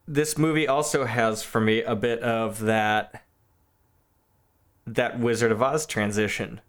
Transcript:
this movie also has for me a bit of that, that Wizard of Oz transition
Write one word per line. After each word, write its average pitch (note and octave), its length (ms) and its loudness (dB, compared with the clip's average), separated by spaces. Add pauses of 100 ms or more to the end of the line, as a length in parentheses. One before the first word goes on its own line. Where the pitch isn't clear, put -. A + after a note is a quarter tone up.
this D3+ 280 -2
movie D#3 300 2
also C#3+ 380 0
has A2+ 400 0
for - 160 -2
me A2 220 4
a A#2+ 120 -2
bit A#2 260 -2
of A2+ 400 -2
that, G#2+ 640 0 (1600)
that A#2+ 340 -2
Wizard A#2 320 2
of G#2+ 100 2
Oz D3 240 0
transition G#2 840 -2